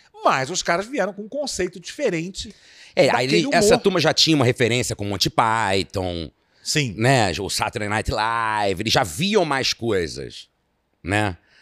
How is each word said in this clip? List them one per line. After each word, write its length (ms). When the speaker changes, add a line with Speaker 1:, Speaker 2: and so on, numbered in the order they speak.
Speaker 1:
Mas 260
os 120
caras 240
vieram 280
com 80
um 80
conceito 500
diferente 720
Speaker 2:
É, 100
aí 40
Speaker 1:
daquele 100
Speaker 2:
ele, 180
essa 200
Speaker 1:
humor. 60
Speaker 2:
turma 200
já 120
tinha 220
uma 100
referência 520
com 80
Monty 240
Python, 1000
Speaker 1:
Sim. 360
Speaker 2:
né? 420
O 100
Saturday 380
Night 240
Live, 720
eles 80
já 120
viam 420
mais 280
coisas, 760
né? 360